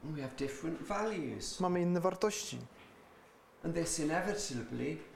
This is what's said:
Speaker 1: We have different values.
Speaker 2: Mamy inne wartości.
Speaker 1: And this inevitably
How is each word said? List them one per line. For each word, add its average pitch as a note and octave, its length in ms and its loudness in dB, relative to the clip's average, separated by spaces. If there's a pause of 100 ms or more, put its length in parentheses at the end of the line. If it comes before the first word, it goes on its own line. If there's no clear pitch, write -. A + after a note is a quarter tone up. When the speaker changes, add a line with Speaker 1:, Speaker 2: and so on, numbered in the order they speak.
Speaker 1:
We D3 180 -4
have C3 160 -6
different C#3 440 -2
values. G3 760 -2
Speaker 2:
Mamy F3+ 220 4
inne F3 180 6
wartości. F3+ 580 2 (1040)
Speaker 1:
And E3 120 0
this D#3+ 240 0
inevitably D3 960 0 (180)